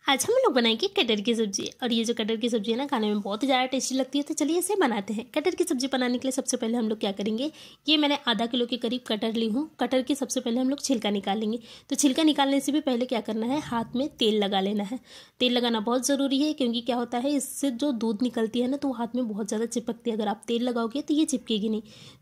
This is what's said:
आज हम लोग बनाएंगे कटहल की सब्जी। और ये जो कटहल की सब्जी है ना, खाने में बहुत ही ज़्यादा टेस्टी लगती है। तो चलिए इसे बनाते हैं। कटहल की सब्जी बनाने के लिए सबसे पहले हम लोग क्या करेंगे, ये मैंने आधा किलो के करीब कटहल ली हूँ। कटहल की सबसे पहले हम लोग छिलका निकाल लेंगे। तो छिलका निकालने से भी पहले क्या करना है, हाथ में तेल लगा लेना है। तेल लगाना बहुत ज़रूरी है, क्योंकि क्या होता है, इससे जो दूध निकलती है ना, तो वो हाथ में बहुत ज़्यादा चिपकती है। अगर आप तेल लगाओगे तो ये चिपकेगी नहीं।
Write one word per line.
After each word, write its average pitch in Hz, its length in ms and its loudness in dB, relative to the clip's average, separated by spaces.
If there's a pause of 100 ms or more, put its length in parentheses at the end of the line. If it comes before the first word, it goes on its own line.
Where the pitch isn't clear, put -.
आज 269 160 4
हम 453 100 2
लोग 523 180 4
बनाएंगे 233 340 2
कटहल 233 340 2
की 233 140 2
सब्जी। 214 360 -2 (120)
और 233 100 0
ये 226 100 2
जो 233 100 0
कटहल 226 240 -2
की 226 120 0
सब्जी 220 220 0
है 226 60 0
ना, 277 80 -2
खाने 247 220 0
में 208 140 0
बहुत 202 220 -4
ही 269 40 0
ज़्यादा 262 180 4
टेस्टी 262 300 -2
लगती 262 220 0
है। 285 60 0
तो 311 100 -6
चलिए 311 240 0
इसे 359 180 0
बनाते 226 380 0
हैं। 214 180 -6
कटहल 330 220 0
की 349 100 0
सब्जी 269 240 -2
बनाने 254 300 0
के 254 100 -4
लिए 262 40 0
सबसे 254 260 -2
पहले 226 200 0
हम 220 120 0
लोग 220 100 -2
क्या 208 120 0
करेंगे, 220 400 -2 (360)
ये 302 100 6
मैंने 285 200 2 (100)
आधा 226 180 2
किलो 240 200 0
के 240 120 -4
करीब 240 300 -4
कटहल 220 240 0
ली 226 180 0
हूँ। 277 300 -2
कटहल 262 240 2
की 277 120 0
सबसे - 240 -4
पहले 240 200 0
हम 262 100 2
लोग 285 120 -2
छिलका 214 280 0
निकाल 196 280 0
लेंगे। 220 220 -2 (300)
तो 277 60 -2
छिलका 285 280 2
निकालने 277 360 4
से 269 120 -2
भी 302 80 2
पहले 254 260 0
क्या 233 160 -2
करना 220 240 -4
है, 269 140 0
हाथ 233 260 -4 (100)
में 277 140 0
तेल 214 340 2
लगा 196 160 2
लेना 202 240 0
है। 240 160 -6 (400)
तेल 247 140 4
लगाना 233 260 2
बहुत 240 280 0
ज़रूरी 277 320 2
है, 302 140 2
क्योंकि 240 280 0
क्या 233 140 -2
होता 240 220 -2
है, 269 140 0
इससे 277 400 -2
जो 285 200 -2
दूध 226 300 -2
निकलती 233 400 0
है 247 60 0
ना, 277 100 -2
तो 285 100 -4
वो 262 60 0
हाथ 233 220 -4
में 254 120 0
बहुत 208 200 -4
ज़्यादा 220 180 -2
चिपकती 233 440 -4
है। 220 60 -2
अगर 214 120 0
आप 202 200 -2
तेल 233 160 0
लगाओगे 240 380 -2
तो 302 120 0
ये 302 120 4
चिपकेगी 220 440 0
नहीं। 214 120 -2 (400)